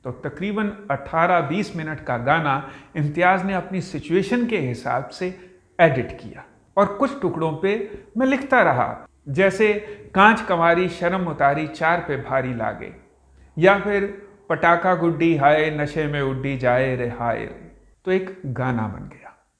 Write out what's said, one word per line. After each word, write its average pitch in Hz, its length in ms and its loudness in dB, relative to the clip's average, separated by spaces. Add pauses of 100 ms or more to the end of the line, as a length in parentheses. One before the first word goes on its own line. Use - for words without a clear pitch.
तो 127 80 -8
तकरीबन 202 580 -4 (220)
अठारह 170 500 2
बीस 160 340 -2
मिनट 156 240 -8
का 123 180 -4
गाना 139 520 0 (260)
इम्तियाज़ 175 480 2
ने 196 100 -2
अपनी 180 280 -4
सिचुएशन 196 640 -2
के 220 100 -2
हिसाब 127 520 -4
से - 480 -10 (220)
एडिट 135 320 4
किया - 340 -16 (320)
और 202 80 6
कुछ 202 360 -2
टुकड़ों 160 360 -2
पे 202 460 -4 (140)
मैं 262 100 2
लिखता 269 340 2
रहा, 131 460 0 (220)
जैसे 196 440 2 (420)
"कांच 214 260 6
कंवारी 170 480 2
शर्म 175 380 -2
उतारी 151 400 0
चार 170 320 0
पे 143 180 -6
भारी 127 360 -2
लागे" 110 420 -6 (640)
या 190 220 4
फिर 202 500 -4 (200)
"पटाखा 170 460 4
गुड्डी 165 420 2
हाय 151 320 4
नशे 147 380 -4
में 147 140 -4
उड्डी 135 360 -4
जाए 127 380 0
रे 123 140 -4
हाय 117 280 -4
रे।" - 340 -12 (340)
तो 185 60 -2
एक 190 340 -2
गाना 120 420 -2
बन - 220 -10
गया। - 360 -20 (140)